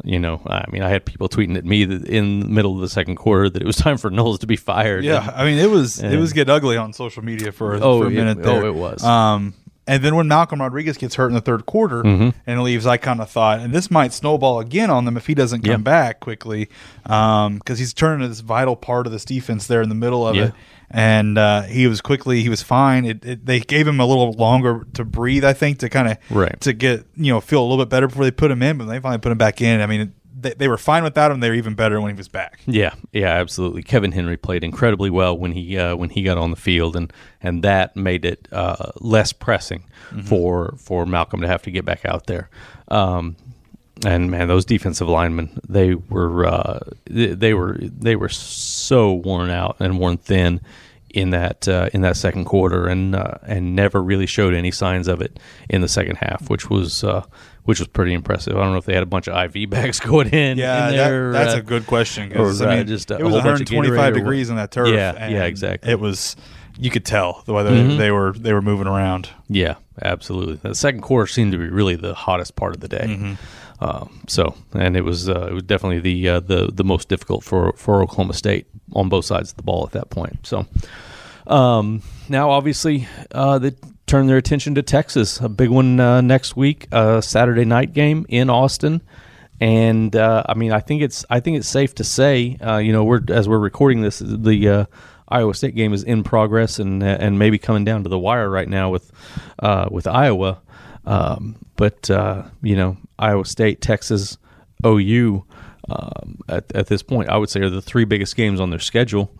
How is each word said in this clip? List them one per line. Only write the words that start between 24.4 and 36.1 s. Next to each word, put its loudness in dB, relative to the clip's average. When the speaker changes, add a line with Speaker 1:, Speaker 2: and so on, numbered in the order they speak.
Speaker 2:
to -6
breathe, 0
I 6
think, 0
to -6
kinda 0
Speaker 1:
Right. 2
Speaker 2:
to 0
get, 0
you 2
know, 0
feel 2
a 0
little 2
bit -4
better 2
before -4
they 2
put 2
him 0
in, 2
but -10
they -8
finally -2
put 0
him 0
back 2
in. 4
I 0
mean, -2
they, -6
they 0
were 2
fine 2
without 2
him. -4
They 0
were 2
even -4
better 0
when -4
he -12
was -16
back. -10
Speaker 1:
Yeah, 2
yeah, 0
absolutely. -2
Kevin 0
Henry -4
played -4
incredibly 0
well 2
when -6
he, -8
uh, -2
when -6
he -4